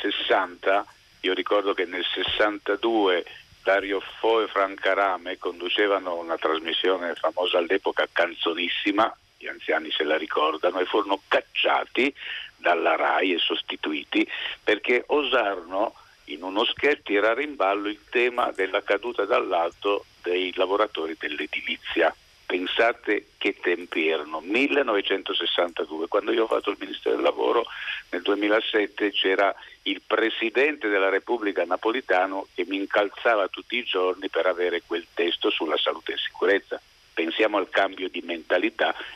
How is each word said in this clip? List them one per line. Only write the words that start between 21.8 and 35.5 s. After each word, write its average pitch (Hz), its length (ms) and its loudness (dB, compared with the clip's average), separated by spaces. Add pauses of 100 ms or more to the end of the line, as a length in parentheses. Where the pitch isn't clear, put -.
Pensate 104 800 0 (100)
che 101 240 -4
tempi 87 460 -2
erano, 78 320 -2
millenovecentosessantadue, 95 1700 0
quando 104 240 0
io 117 140 2
ho - 20 -2
fatto 117 240 0
il 98 80 -4
Ministero 98 340 -4
del - 100 0
Lavoro 117 440 2 (420)
nel 90 140 -6
duemilasette 104 880 0
c'era 95 420 2 (300)
il 98 180 -4
Presidente 113 840 0
della 98 220 4
Repubblica 101 540 0
Napolitano 95 920 0
che 107 120 -2
mi 95 100 -4
incalzava 101 720 2
tutti 107 280 -8
i 123 60 -4
giorni 92 460 -2
per 85 180 0
avere 87 360 0
quel 85 300 -6
testo - 380 0